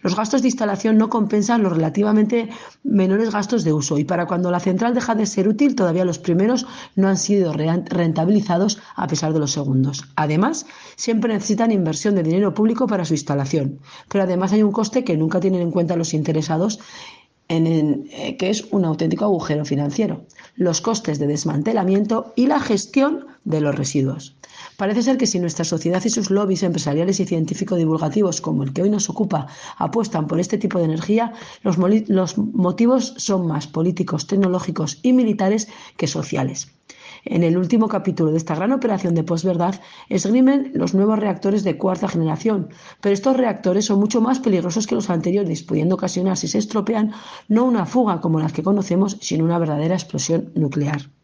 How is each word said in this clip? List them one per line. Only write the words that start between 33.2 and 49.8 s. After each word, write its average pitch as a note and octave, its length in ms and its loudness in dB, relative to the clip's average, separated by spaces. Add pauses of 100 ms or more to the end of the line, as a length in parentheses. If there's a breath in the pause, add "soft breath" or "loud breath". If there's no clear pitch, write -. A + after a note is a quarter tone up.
más D#3 220 -2
políticos, E3+ 600 -2
tecnológicos F3+ 760 -2
y B3+ 100 4
militares G#3+ 540 2 (300 loud breath)
que D#3+ 100 -2
sociales. - 640 -4 (540 loud breath)
En E3+ 180 0
el E3+ 140 4
último G#3+ 300 2
capítulo F#3 440 0
de D#3+ 60 0
esta D#3+ 180 -2
gran F#3 160 0
operación G#3+ 420 0
de D#3+ 100 2
posverdad, E3+ 520 0 (340 loud breath)
esgrimen C4 640 2
los F3 200 -2
nuevos G#3 260 2
reactores G3 440 0
de F3 140 -2
cuarta F#3 300 -2
generación, E3+ 600 -2 (320 loud breath)
pero G3+ 120 2
estos B3+ 240 2
reactores G#3 480 0
son G3 140 2
mucho G#3+ 220 2
más B3+ 180 2
peligrosos F3+ 480 0
que A#3 80 -2
los A3 140 -2
anteriores, E3+ 540 0
pudiendo E3 320 0
ocasionar, F#3 420 -2
si - 100 -4
se G3+ 120 0
estropean, G#3+ 520 -2 (360 loud breath)
no A3+ 180 4
una A#3 200 2
fuga G#3+ 360 0
como D#3+ 180 0
las D#3 140 -2
que D#3 100 -4
conocemos, G3 580 0
sino D#3+ 220 -2
una E3+ 160 2
verdadera D#3+ 360 0